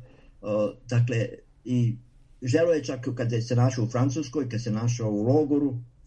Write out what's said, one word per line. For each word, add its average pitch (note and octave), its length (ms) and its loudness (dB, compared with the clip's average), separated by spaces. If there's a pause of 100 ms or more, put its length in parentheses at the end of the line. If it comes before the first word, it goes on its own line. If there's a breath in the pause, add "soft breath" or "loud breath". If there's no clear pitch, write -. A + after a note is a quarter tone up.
(880 loud breath)
dakle, A#2+ 380 2 (380)
i A#2+ 300 2 (460)
želeo D#3+ 320 4
je D3+ 100 0
čak, C3+ 320 -8
kad A#2+ 160 -2
je A2+ 100 0
se B2 140 -2
našao A#2+ 300 2
u - 20 -2
Francuskoj, C#3 640 -2
kad A2 120 -6
se A2+ 100 -4
našao A2+ 400 -2
u G#2 120 0
logoru, C#3+ 540 2 (300)